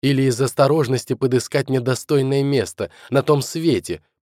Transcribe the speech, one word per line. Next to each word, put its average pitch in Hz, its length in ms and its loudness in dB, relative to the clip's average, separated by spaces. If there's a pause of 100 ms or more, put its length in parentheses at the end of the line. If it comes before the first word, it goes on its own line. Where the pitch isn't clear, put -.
Или 135 220 2
из 127 180 0
осторожности 135 720 0
подыскать 127 560 -2
мне 131 100 0
достойное 135 640 0
место 123 480 -2 (180)
на 135 140 2
том 147 180 2
свете, 127 640 -2 (180)